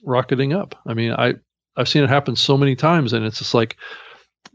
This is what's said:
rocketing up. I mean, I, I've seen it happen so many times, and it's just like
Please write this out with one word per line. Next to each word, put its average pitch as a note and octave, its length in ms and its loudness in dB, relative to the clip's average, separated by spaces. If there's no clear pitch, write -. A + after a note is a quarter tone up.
rocketing B2+ 500 0
up. F#3+ 200 -6
I A#2 80 -4
mean, A2+ 180 -2
I, B2 220 0
I've B2 120 -2
seen D3+ 140 2
it B2+ 60 4
happen C#3 260 0
so C#3 220 2
many C#3 200 2
times, D#3 360 2
and A2+ 140 0
it's A2 120 -6
just - 160 -4
like A2+ 220 2